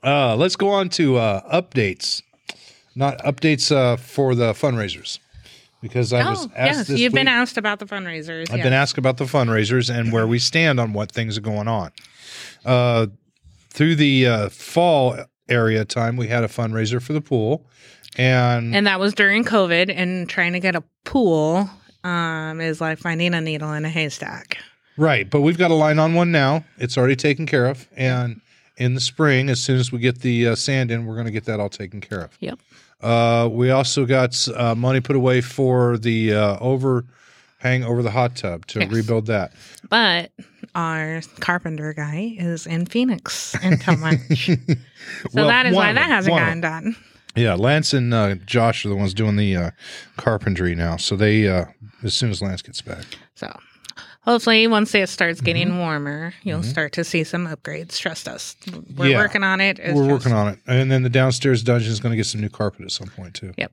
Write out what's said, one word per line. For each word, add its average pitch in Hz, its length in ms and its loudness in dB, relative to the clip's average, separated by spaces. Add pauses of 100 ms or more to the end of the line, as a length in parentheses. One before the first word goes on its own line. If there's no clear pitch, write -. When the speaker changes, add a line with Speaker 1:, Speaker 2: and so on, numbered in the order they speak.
Speaker 1:
Uh, 131 340 2
let's 180 200 0
go 196 140 0
on 196 200 2
to, 139 260 2
uh, 113 460 0
updates. 107 600 -2 (720)
Not 131 240 -2
updates, 143 560 0
uh, 123 220 2
for 131 380 -2
the 117 180 2
fundraisers. 104 680 -4 (640)
Because 120 300 -2
I 123 180 2
was 370 160 -4
Speaker 2:
Oh, 220 100 -12
Speaker 1:
asked 277 220 0
Speaker 2:
yes, 214 100 -4
Speaker 1:
this 139 120 0
Speaker 2:
you've 240 120 2
been 269 140 2
Speaker 1:
week 262 80 2
Speaker 2:
asked 247 240 -2
about 208 200 -4
the 214 80 -12
fundraisers, 165 640 -10
Speaker 1:
I've 117 120 -2
been 127 100 2
Speaker 2:
yes. 135 180 2
Speaker 1:
asked - 80 -4
about 131 200 0
the 139 80 -2
fundraisers 120 680 2
and 113 180 0
where 113 140 2
we 120 120 2
stand 151 420 2
on 113 140 0
what 104 180 -4
things 113 240 -6
are 110 60 -8
going 107 260 -4
on. 104 220 -4 (720)
Uh, 123 420 2 (640)
through 160 260 2
the, 135 300 6
uh, 107 220 2
fall 151 680 2 (320)
area 110 360 2
time, 117 320 -4
we 120 120 -4
had 117 160 0
a 107 40 -4
fundraiser 110 540 -2
for 127 100 -8
the 151 80 -2
pool. 131 460 -2 (500)
And 123 580 2
Speaker 2:
And 202 120 2
that 196 120 2
was 202 140 0
during 202 320 2
covid, 185 500 2
and 180 340 -4
trying 175 260 -2
to 180 60 -2
get 185 140 0
a 170 80 -4 (220)
pool, 175 640 2 (340)
um, 160 600 -4
is 160 180 -4
like 160 180 -4
finding 175 360 0
a 165 80 0
needle 151 300 -6
in 151 120 -4
a 156 60 -4
haystack. - 680 -6 (400)
Speaker 1:
Right, 139 320 2
but 143 140 2
we've 165 160 2
got 180 120 4
a 165 40 4
line 151 240 4
on 160 160 2
one 170 180 2
now. 151 320 2 (140)
It's 123 180 -4
already 131 200 4
taken 147 280 0
care 139 220 2
of. 127 280 -4
And 123 460 -2 (380)
in 123 160 0
the 131 60 -2
spring, 135 500 2
as 123 120 -2
soon 131 160 2
as 123 140 0
we 123 60 -4
get 123 220 0
the, 120 280 2
uh, 117 60 2
sand 131 360 -2
in, 117 140 -4
we're 110 120 -8
gonna 113 140 -6
get 107 140 -6
that 107 160 -4
all 101 80 -4
taken 98 320 -12
care 98 220 -10
of. 80 80 -12 (100)
Speaker 2:
Yep. - 180 -10 (440)
Speaker 1:
Uh, 117 500 2
we 123 180 2
also 131 360 2
got 127 240 2
s-, - 180 -4
uh, 120 260 -2
money 127 280 0
put 139 120 -2
away 127 280 2
for 123 560 0
the, 110 340 0
uh, 104 280 2
overhang 127 1200 -2
over 120 180 0
the 113 80 0
hot 123 260 0
tub 85 320 -6
to 110 120 -4
Speaker 2:
Yes. 98 100 -2
Speaker 1:
rebuild 113 360 0
that. 107 260 -2 (380)
Speaker 2:
But 190 420 0 (420)
our 160 460 -4 (200)
carpenter 160 520 -4
guy 151 460 -6
is 170 280 -4
in 165 200 -4
Phoenix - 760 -4
until 180 340 4
Speaker 1:
<laughs> - 20 -2
Speaker 2:
March. 156 480 0
So 180 80 4 (800)
Speaker 1:
Well, 214 140 4
Speaker 2:
that 254 180 4
is 247 80 4
Speaker 1:
one 196 100 4
Speaker 2:
why 208 60 4
Speaker 1:
of 220 60 2
Speaker 2:
that 277 80 2
Speaker 1:
them, 339 60 0
Speaker 2:
hasn't 196 220 2
Speaker 1:
one 170 100 4
of 165 40 2
Speaker 2:
gotten 165 160 -2
Speaker 1:
them. 160 200 -4 (100)
Speaker 2:
done. 226 40 -8 (380)
Speaker 1:
Yeah, 113 180 4
Lance 131 400 2
and, 120 220 2
uh, 101 220 2 (100)
Josh 113 400 2
are - 20 -4
the 101 80 -2
ones 98 160 0
doing 104 240 2
the, 101 200 2
uh, 85 140 -2 (460)
carpentry 92 580 0
now. 85 220 -2
So 98 200 -4
they, 107 300 4
uh, 92 200 0 (360)
as 113 120 -4
soon 120 160 -2
as 95 100 -6
Lance 92 220 -6
gets - 180 -14
back. - 240 -14 (300)
Speaker 2:
So - 200 -14 (680)
hopefully 226 440 4
once 220 280 2
it 190 160 2
starts 170 320 -2
getting 170 260 0
Speaker 1:
Mm-hmm. 175 100 -2
Speaker 2:
warmer, 156 540 -6 (100)
you'll 160 180 -4
Speaker 1:
Mm-hmm. 107 100 -4
Speaker 2:
start 147 240 -4
to 170 100 -2
see 165 200 -2
some 175 220 -6
upgrades. 156 520 -12
Trust - 280 -8
us. - 300 -14 (400)
We're - 140 2
Speaker 1:
Yeah. 131 80 4
Speaker 2:
working 208 260 0
on 190 160 0
it. 196 180 0
It's 170 160 -4
Speaker 1:
We're 139 140 4
Speaker 2:
just 135 160 2
Speaker 1:
working 123 80 2
on 104 160 2
it. 101 180 -8
And 131 240 2
then 131 120 4
the 127 80 0
downstairs 131 520 2
dungeon 117 300 2
is 110 80 -4
gonna 117 160 -2
get 110 100 0
some 104 140 -6
new 104 80 -2
carpet 98 380 -6
at 95 40 -10
some - 180 -8
point, 92 260 -16
too. 95 240 -14
Speaker 2:
Yep. - 140 -6